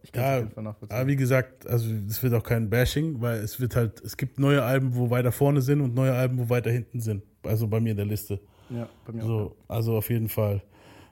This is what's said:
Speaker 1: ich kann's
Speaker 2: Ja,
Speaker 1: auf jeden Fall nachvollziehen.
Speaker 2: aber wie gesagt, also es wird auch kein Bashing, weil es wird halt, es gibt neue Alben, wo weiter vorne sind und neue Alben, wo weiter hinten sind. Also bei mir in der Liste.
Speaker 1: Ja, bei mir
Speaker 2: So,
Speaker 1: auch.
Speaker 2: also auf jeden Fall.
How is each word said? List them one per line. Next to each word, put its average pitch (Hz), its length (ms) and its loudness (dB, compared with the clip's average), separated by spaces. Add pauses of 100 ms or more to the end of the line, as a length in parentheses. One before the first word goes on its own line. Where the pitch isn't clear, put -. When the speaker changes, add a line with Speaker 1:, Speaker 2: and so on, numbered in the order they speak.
Speaker 1:
ich - 80 -20
kann's 120 120 -2
Speaker 2:
Ja, 135 100 2
Speaker 1:
auf 131 80 2
jeden 107 120 -8
Fall 110 100 -10
nachvollziehen. 107 340 -10
Speaker 2:
aber 135 100 0
wie 143 80 2
gesagt, 131 500 0
also 113 260 0
es 107 300 -4
wird 123 120 2
auch 110 100 0
kein 113 260 0
Bashing, 127 500 0
weil 117 200 -2
es 107 180 -8
wird 123 160 -2
halt, 113 280 0
es - 140 -12
gibt - 220 -6
neue 139 240 4
Alben, 131 320 2
wo 123 160 0
weiter 123 220 2
vorne 143 300 4
sind 143 180 2
und 127 140 0
neue 131 200 2
Alben, 127 240 0
wo 120 100 -2
weiter 120 220 2
hinten 120 300 -2
sind. 107 240 -4 (180)
Also 110 240 0
bei 110 140 0
mir 113 100 2
in 107 60 0
der 101 100 -2
Liste. 104 340 -4 (300)
Speaker 1:
Ja, 117 180 -8 (160)
bei 113 100 -12
mir 113 100 -6
Speaker 2:
So, 110 320 -2 (120)
Speaker 1:
auch. - 60 -6
Speaker 2:
also 113 220 0
auf 107 140 -2
jeden 113 180 0
Fall. 104 340 0 (500)